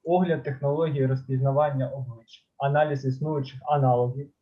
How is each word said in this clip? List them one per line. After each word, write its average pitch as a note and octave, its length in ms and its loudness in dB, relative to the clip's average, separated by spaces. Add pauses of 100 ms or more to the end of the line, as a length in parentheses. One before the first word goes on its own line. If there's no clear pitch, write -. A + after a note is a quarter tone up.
огляд E3+ 380 2
технології C#3+ 640 0
розпізнавання C3+ 800 0
облич, - 600 -12 (100)
аналіз C#3+ 460 2
існуючих C3+ 600 -4
аналогів C3 640 2 (120)